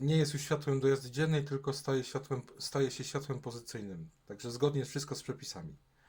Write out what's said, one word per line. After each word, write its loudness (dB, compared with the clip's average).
nie 6
jest 6
już -2
światłem 2
do 4
jazdy 4
dziennej, 2
tylko -2
staje 0
światłem, -4
staje 0
się -8
światłem -4
pozycyjnym. -8
Także -8
zgodnie 2
wszystko -6
z -10
przepisami. -10